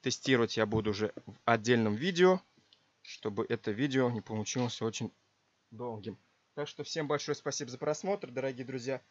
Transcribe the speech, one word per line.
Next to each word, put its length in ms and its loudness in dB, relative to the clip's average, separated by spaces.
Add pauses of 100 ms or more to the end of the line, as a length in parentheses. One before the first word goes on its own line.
Тестировать 560 2
я 80 4
буду 280 0
уже 200 -2 (140)
в 80 -14 (100)
отдельном 500 4
видео, 460 4 (600)
чтобы 480 -6
это 200 -2
видео 400 2
не 120 -2
получилось 580 -2
очень 320 -4 (580)
долгим. 460 -8 (380)
Так 140 -6
что 160 -10
всем 220 -4
большое 300 0
спасибо 340 -6
за 60 -10
просмотр, 540 -2
дорогие 340 -4
друзья. 460 -6